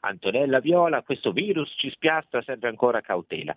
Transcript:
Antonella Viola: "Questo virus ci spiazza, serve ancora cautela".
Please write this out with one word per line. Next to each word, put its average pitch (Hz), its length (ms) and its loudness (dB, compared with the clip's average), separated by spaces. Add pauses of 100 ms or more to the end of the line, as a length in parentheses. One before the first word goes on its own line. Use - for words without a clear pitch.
Antonella 131 580 0
Viola: 165 440 2
"Questo 131 280 -2
virus 165 460 -2
ci 135 140 -4
spiazza, 156 500 -2
serve 120 260 -6
ancora 117 340 2
cautela". 80 560 -4